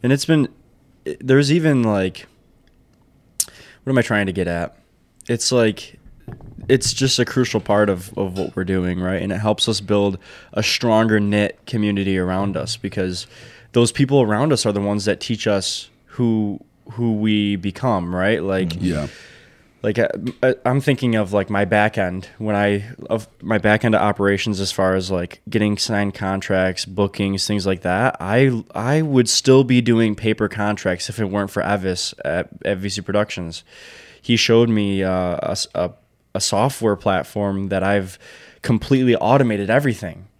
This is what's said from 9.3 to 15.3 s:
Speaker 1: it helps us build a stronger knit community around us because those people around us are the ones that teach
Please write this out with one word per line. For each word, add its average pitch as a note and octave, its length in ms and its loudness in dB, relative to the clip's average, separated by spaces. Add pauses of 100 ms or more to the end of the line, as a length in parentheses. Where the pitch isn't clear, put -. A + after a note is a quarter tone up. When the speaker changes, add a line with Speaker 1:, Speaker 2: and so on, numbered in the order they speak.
Speaker 1:
it F2+ 80 -4
helps - 280 0
us G#2 140 -2
build G2+ 360 0 (360)
a G#2+ 100 -2
stronger A2 560 2
knit G#2 460 0
community G2+ 520 -2
around F#2 380 -2
us - 220 -6
because F#2 500 -6 (460)
those A#2+ 180 4
people C#3 300 2
around A#2 320 2
us A#2+ 120 -2
are G#2+ 60 2
the G2+ 100 0
ones G2+ 240 -2
that G#2 140 0
teach - 280 -4